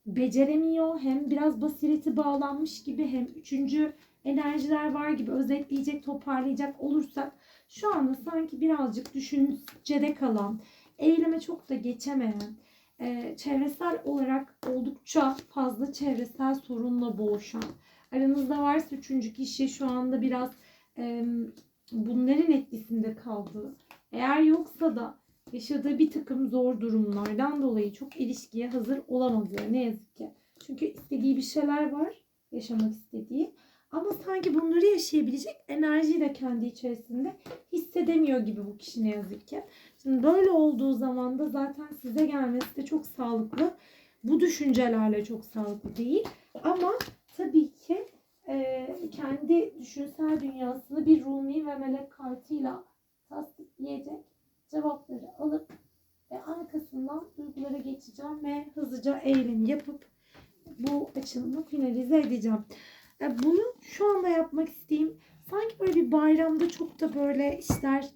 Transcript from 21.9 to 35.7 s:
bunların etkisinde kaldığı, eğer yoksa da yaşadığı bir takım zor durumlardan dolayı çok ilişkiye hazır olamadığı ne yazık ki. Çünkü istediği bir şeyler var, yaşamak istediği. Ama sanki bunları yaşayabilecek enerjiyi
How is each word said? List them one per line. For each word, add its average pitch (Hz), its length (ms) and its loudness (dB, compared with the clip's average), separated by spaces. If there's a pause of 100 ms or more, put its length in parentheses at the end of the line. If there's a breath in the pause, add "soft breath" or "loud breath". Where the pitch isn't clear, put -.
bunların 254 600 4
etkisinde 226 640 -2
kaldığı, 214 600 -10 (360 soft breath)
eğer 262 280 2
yoksa 320 560 4
da - 220 -8 (340)
yaşadığı 269 460 -2
bir 311 120 6
takım 269 380 -2
zor 247 320 2
durumlardan 220 800 0
dolayı 214 300 0
çok 277 280 -12
ilişkiye 240 480 -6
hazır 247 400 -2
olamadığı 214 640 0
ne 254 120 2
yazık 220 320 -6
ki. 320 140 -10 (360 soft breath)
Çünkü 285 200 -6
istediği 262 500 0
bir 262 60 0
şeyler 294 480 2
var, 311 240 -2 (380)
yaşamak 220 400 0
istediği. - 600 -6 (360 soft breath)
Ama 359 200 -4 (140)
sanki 370 300 0
bunları 330 320 4
yaşayabilecek 294 720 2 (120)
enerjiyi 311 520 2